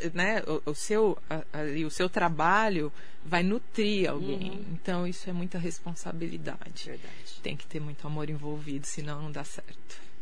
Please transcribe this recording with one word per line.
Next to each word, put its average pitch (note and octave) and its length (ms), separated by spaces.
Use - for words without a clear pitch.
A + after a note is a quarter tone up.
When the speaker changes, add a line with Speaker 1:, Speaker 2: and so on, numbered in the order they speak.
Speaker 1:
ent-, E3 100
né, F#3+ 320
o, D3+ 240
o D3+ 40
seu, G#3 420
a, D#3 120
ali, D3+ 320
o D3+ 60
seu F3+ 200
trabalho E3+ 840
vai E3+ 180
nutrir G#3 680
alguém. F3 400
Speaker 2:
Uhum. G3 140
Speaker 1:
Então, F3 320
isso F3+ 240
é - 20
muita F3+ 260
responsabilidade. E3 1300
Speaker 2:
Verdade. - 520
Speaker 1:
Tem - 140
que - 100
ter D#3+ 140
muito D3 260
amor D3+ 220
envolvido, D3 580
senão D3 360
não D3+ 100
dá C#3+ 120
certo. - 520